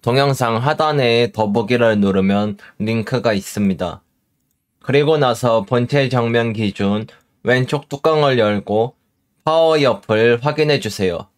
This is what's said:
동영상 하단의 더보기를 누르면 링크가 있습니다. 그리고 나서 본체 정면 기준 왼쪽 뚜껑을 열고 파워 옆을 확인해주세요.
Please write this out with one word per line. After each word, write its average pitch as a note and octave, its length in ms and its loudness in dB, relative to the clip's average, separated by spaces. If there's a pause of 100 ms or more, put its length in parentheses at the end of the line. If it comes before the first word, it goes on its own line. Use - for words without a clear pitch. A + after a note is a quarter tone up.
동영상 B2+ 560 0
하단의 C3 720 0
더보기를 A2 680 0
누르면 G2 560 0 (220)
링크가 A2+ 520 -2
있습니다. F#2+ 680 -4 (800)
그리고 D3 360 2
나서 A#2+ 440 0
본체 B2+ 480 0
정면 A#2 420 0
기준 G#2 560 -2 (340)
왼쪽 B2+ 460 -2
뚜껑을 D3 500 0
열고 G#2+ 580 -2 (500)
파워 D#3+ 360 2
옆을 A#2 640 2
확인해주세요. C3 840 -2 (100)